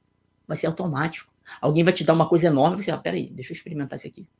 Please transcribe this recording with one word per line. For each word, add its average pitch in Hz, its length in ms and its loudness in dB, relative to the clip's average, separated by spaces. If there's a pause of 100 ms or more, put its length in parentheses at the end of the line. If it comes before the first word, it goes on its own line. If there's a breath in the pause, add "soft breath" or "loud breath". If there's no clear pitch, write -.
(460)
vai 156 100 -6
ser 160 100 -2
automático. 160 680 -4 (280 loud breath)
Alguém 151 220 2
vai 180 100 6
te 160 120 -6
dar 160 100 6
uma 160 140 4
coisa 175 180 4
enorme, 165 360 4
você 170 100 -2
vai, - 100 -6
"Peraí, - 260 -6
deixa - 240 -14
eu 151 40 -12
experimentar 143 420 -10
isso - 80 -14
aqui. 165 200 -18 (140)